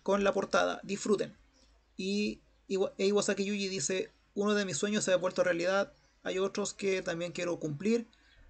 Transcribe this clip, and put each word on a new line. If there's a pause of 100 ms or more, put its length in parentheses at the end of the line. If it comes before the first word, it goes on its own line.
con
la
portada.
Disfruten." (600)
Y (260)
Iwa-,
e
Iwasaki
Yuji
dice, (220)
"Uno
de
mis
sueños
se
ha
vuelto
realidad. (320)
Hay
otros
que
también
quiero
cumplir. (420)